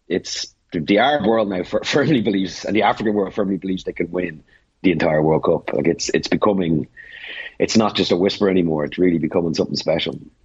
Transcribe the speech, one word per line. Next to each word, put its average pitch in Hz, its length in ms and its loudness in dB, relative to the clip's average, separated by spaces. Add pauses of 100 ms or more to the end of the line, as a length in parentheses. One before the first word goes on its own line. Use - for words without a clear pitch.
it's - 480 -6 (160)
the, 180 80 -4
the - 200 2
Arab 147 260 2
world 110 240 2
now 90 140 -4
fir-, - 200 -4
<laughs> - 0 -
firmly 139 380 2
believes, 98 420 -2
and - 100 -4
the 104 100 2
African 107 300 0
world 98 200 -2
firmly 98 240 -2
believes 95 260 -6
they 92 80 -8
can 87 180 -6
win 85 320 -6 (420)
the 92 100 4
entire 78 280 2
World 78 220 4
Cup. 82 300 0
Like, 71 140 0
it's, - 220 0
it's - 200 -2
becoming, 85 580 0 (720)
it's 104 180 2
not 107 180 2
just - 160 0
a 95 60 2
whisper 98 320 2
anymore. 85 340 2
It's 71 140 -6
really 90 200 4
becoming 80 360 -2
something - 220 -2
special. 80 440 -2 (260)